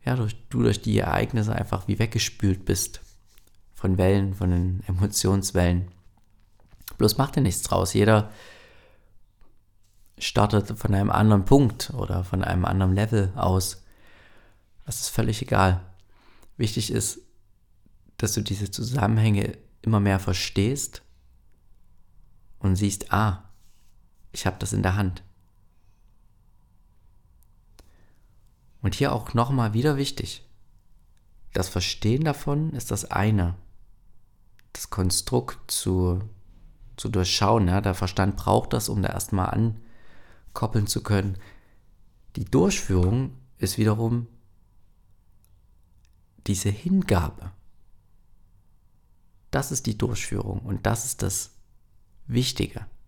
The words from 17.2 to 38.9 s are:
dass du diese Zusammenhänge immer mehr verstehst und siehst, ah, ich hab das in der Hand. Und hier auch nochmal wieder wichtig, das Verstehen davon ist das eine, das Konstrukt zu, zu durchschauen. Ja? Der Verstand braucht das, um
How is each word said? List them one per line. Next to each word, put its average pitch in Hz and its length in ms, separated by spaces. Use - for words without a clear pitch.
dass - 160
du 107 80
diese 101 280
Zusammenhänge 110 880
immer 110 180
mehr 98 200
verstehst 101 800
und 95 160
siehst, 98 360
ah, 101 380
ich - 140
hab 92 140
das 104 140
in 101 100
der 92 120
Hand. 95 280
Und 95 100
hier 139 200
auch 113 200
nochmal 120 400
wieder 135 240
wichtig, - 500
das 95 140
Verstehen 110 560
davon 151 500
ist - 180
das - 180
eine, 92 460
das - 160
Konstrukt - 840
zu, 90 500
zu 107 120
durchschauen. 101 580
Ja? 95 140
Der 101 120
Verstand 95 440
braucht - 360
das, 120 160
um 101 120